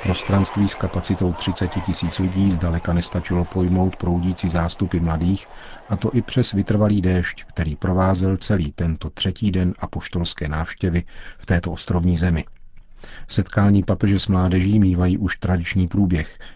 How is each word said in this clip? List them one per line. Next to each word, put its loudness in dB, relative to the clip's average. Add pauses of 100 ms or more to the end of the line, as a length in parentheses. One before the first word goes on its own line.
Prostranství 2
s -4
kapacitou 0
třiceti -2
tisíc -2
lidí 2
zdaleka 0
nestačilo 0
pojmout 2
proudící 0
zástupy -2
mladých, 0 (420)
a 0
to -2
i 4
přes 0
vytrvalý 2
déšť, 0
který -4
provázel 2
celý 0
tento -4
třetí -2
den 0
apoštolské -6
návštěvy -2 (340)
v -18
této 2
ostrovní 0
zemi. 0 (800)
Setkání 2
papeže 2
s -4
mládeží 4
mívají 4
už -2
tradiční 0
průběh, 0 (160)